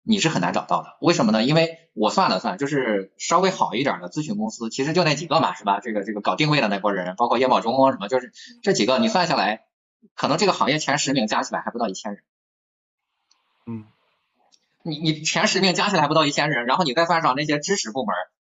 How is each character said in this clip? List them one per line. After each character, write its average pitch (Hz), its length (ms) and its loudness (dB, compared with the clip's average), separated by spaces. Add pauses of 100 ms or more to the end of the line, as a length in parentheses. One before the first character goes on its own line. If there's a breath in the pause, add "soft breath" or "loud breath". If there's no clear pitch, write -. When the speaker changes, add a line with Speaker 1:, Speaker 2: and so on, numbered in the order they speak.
Speaker 1:
你 107 180 0
是 156 100 2
很 - 120 -2
难 85 120 -2
找 - 100 -2
到 87 180 -2
的。 - 200 -20
为 160 120 4
什 156 120 2
么 107 80 4
呢？ 110 100 2
因 143 100 2
为 160 400 0
我 107 160 0
算 190 200 2
了 95 100 0
算， 98 180 -6
就 139 80 -4
是 120 520 -2
稍 170 220 0
微 185 120 4
好 95 240 -2
一 131 80 -2
点 98 160 -2
的 87 100 -14
咨 151 160 -6
询 104 120 -6
公 107 120 -4
司， 110 200 -6
其 135 160 0
实 156 80 -2
就 175 100 4
那 151 120 2
几 160 120 -8
个 151 140 2
嘛， 95 120 0
是 - 120 -14
吧？ 101 160 0
这 117 100 -10
个， 101 140 -4
这 107 80 -8
个 104 80 -6
搞 95 160 0
定 151 120 2
位 147 120 4
的 107 80 0
那 101 100 -2
波 101 140 0
人， 92 240 -4
包 120 100 2
括 117 100 2
叶 127 100 2
茂 113 120 4
中 113 240 -2
啊 135 80 6
什 - 60 -6
么， 101 100 -8
就 131 140 0
是 240 100 -16 (320 loud breath)
这 196 80 2
几 104 140 2
个， 131 140 2
你 226 100 2
算 180 180 2
下 156 80 0
来， 110 300 -2 (500)
可 123 140 -2
能 151 80 2
这 208 80 2
个 180 80 4
行 113 180 2
业 151 80 2
前 143 180 0
十 143 140 -2
名 120 160 0
加 127 160 0
起 - 100 -6
来 165 60 -4
还 - 120 -6
不 233 60 -12
到 - 120 -2
一 190 40 -8
千 185 200 -10
人。 - 100 -18 (1400)
Speaker 2:
嗯。 110 180 -10 (1000)
Speaker 1:
你， 160 140 -6
你 156 220 0
前 170 260 0
十 190 140 0
名 190 120 2
加 196 160 0
起 202 60 0
来 160 60 4
还 143 80 2
不 156 40 0
到 156 120 4
一 143 60 0
千 151 180 0
人， 120 160 -2
然 131 100 2
后 180 80 0
你 131 100 -2
再 165 120 2
算 165 160 2
上 131 140 2
那 151 100 -2
些 147 120 0
支 190 200 -2
持 - 140 -8
部 131 120 -4
门， 101 100 -2 (280)